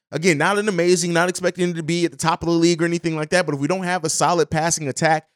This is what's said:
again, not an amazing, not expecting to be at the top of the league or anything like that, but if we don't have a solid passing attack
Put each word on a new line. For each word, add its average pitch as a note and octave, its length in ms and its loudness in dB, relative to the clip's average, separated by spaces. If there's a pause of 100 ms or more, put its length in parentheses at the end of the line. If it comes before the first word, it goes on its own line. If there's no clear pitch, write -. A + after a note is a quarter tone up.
(100)
again, D#3+ 260 2
not F3+ 220 2
an G#3 100 -2
amazing, F3 460 2
not F3 160 2
expecting F3 420 -2
to E3 100 -8
be E3+ 220 0
at D#3+ 60 0
the C3 80 -16
top E3 240 -2
of E3 60 -4
the E3+ 60 2
league E3+ 280 2
or - 20 2
anything E3+ 320 -2
like D3+ 140 -6
that, F3+ 160 2
but D3+ 80 -2
if C3+ 60 -4
we C#3+ 80 -2
don't F#3 160 -2
have F3+ 200 -2
a D#3+ 60 -4
solid D#3+ 400 0
passing D#3+ 380 -2
attack D#3 480 0